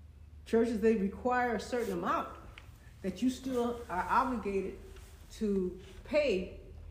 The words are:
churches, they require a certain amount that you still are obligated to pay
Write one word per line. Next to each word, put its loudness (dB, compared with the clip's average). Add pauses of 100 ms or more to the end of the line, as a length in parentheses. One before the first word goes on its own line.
(460)
churches, 4
they 6
require 2
a -2 (140)
certain 0
amount 0 (720)
that -4
you 6
still 0 (220)
are -2
obligated 2 (640)
to 0 (260)
pay 2 (360)